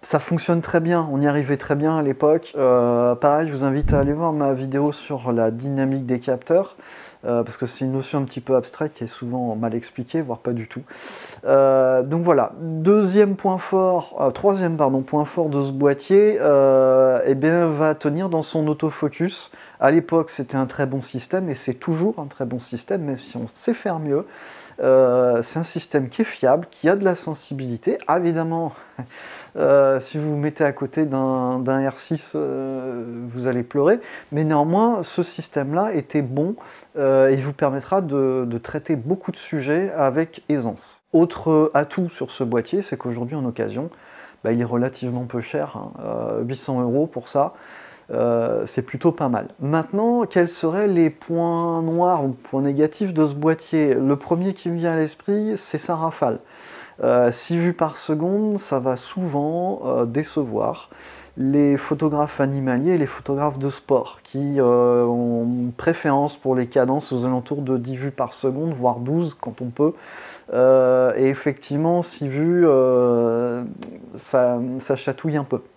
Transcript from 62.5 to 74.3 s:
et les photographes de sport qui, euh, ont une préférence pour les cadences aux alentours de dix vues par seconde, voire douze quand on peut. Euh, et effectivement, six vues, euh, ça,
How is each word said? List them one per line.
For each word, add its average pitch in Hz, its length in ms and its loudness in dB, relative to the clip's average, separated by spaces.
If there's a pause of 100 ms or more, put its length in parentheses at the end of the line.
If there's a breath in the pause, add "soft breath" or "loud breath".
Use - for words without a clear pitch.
et 180 80 2
les 147 80 0
photographes 139 520 -4
de 139 120 -2
sport - 520 0
qui, 139 380 -2
euh, 123 460 6
ont 120 380 0
une 123 280 -2
préférence 143 640 0
pour 131 180 0
les 127 120 0
cadences 131 440 0
aux 123 140 -2
alentours 127 380 -4
de 131 160 -2
dix 123 180 -6
vues 135 140 -6
par 127 240 -6
seconde, 143 400 -4
voire 123 240 0
douze 151 420 -2
quand 117 220 -10
on 123 80 -6
peut. 151 240 0 (580 loud breath)
Euh, 127 640 4
et 135 120 4
effectivement, 147 720 -2
six 147 260 -8
vues, 170 380 2
euh, 123 1000 4 (500)
ça, 123 440 2 (200)